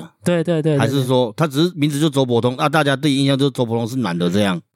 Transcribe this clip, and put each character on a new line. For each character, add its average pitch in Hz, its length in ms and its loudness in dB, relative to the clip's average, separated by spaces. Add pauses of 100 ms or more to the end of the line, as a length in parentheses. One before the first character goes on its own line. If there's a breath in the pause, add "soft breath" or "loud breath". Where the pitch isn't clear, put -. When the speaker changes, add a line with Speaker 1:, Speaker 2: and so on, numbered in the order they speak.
(240)
Speaker 1:
对， 175 200 0
对， 165 180 -2
对， 151 120 0
对， 139 60 2
Speaker 2:
还 113 80 2
是 131 160 0
说 123 340 0
她 165 100 0
只 147 180 0
是 180 100 -2
名 147 140 0
字 143 100 -2
就 156 100 2
周 135 160 0
伯 117 160 2
通， 123 160 0
啊， 151 100 0
大 151 160 2
家 139 120 0
对 143 160 0
印 139 140 2
象 139 120 2
就 139 80 2
是 139 60 2
周 123 140 -2
伯 113 120 -2
通 117 100 -2
是 127 100 -6
男 92 200 -2
的 87 120 0
这 98 120 2
样。 92 200 0 (140)